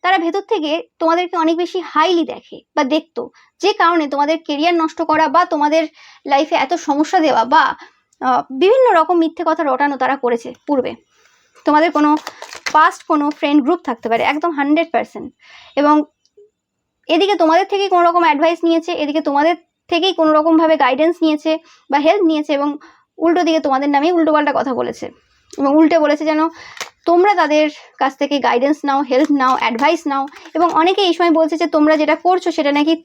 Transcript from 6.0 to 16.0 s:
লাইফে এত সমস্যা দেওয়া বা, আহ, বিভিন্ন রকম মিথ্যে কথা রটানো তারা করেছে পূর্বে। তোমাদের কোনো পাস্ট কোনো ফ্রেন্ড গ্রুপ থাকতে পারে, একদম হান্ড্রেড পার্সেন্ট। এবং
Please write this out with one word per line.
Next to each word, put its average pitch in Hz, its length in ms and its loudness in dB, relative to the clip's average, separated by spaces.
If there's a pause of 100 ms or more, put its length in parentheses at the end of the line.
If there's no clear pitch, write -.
লাইফে 294 300 0
এত 269 180 -2
সমস্যা 302 460 -2
দেওয়া 254 240 0
বা, 269 320 2 (440)
আহ, 254 300 -2
বিভিন্ন 427 420 2
রকম 339 260 2
মিথ্যে 330 280 -2
কথা 330 200 -2
রটানো 277 300 -2
তারা 269 200 -2
করেছে 247 380 -4 (120)
পূর্বে। 269 280 -2 (680)
তোমাদের 302 260 2
কোনো 302 260 2 (560)
পাস্ট 233 340 2
কোনো 294 240 0
ফ্রেন্ড 294 320 0
গ্রুপ 339 220 0
থাকতে 233 240 -8
পারে, 226 160 0
একদম 311 260 -2
হান্ড্রেড 302 400 0
পার্সেন্ট। - 440 -6 (420)
এবং 294 260 2 (1040)